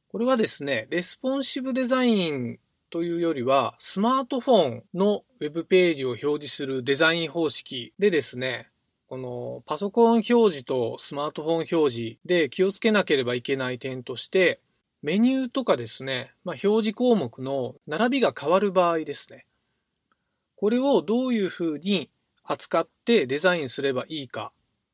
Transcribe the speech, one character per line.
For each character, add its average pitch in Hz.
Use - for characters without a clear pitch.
こ 196
れ 233
は 254
で 220
す -
ね、 135
レ 175
ス -
ポ 262
ン 269
シ 254
ブ 262
デ 254
ザ 254
イ 196
ン 123
と 170
い 170
う 170
よ 165
り 135
は、 131
ス -
マ 247
ー 262
ト 262
フ 262
ォ 175
ン 117
の 202
ウ 151
ェ 147
ブ 160
ペ 180
ー -
ジ 135
を 127
表 120
示 147
す 139
る 131
デ 139
ザ 160
イ 165
ン 151
方 165
式 127
で 202
で 160
す -
ね、 123
こ 131
の 123
パ 151
ソ 202
コ 233
ン 233
表 220
示 214
と 123
ス -
マ 143
ー -
ト 151
フ 156
ォ 165
ン 165
表 143
示 117
で 165
気 -
を 196
つ -
け 220
な 196
け 151
れ 131
ば 120
い 123
け 135
な 127
い 127
点 131
と 123
し -
て、 180
メ 165
ニ 240
ュ 262
ー -
と 269
か 170
で 120
す -
ね、 127
ま 175
あ、 143
表 214
示 214
項 247
目 135
の 135
並 180
び 262
が 160
変 143
わ 185
る 202
場 175
合 165
で 147
す -
ね。 123
こ 202
れ 240
を 254
ど 233
う 240
い 208
う 170
ふ 165
う 143
に 180
扱 -
っ -
て 208
デ 139
ザ 180
イ 151
ン 127
す -
れ 139
ば 123
い 151
い 123
か -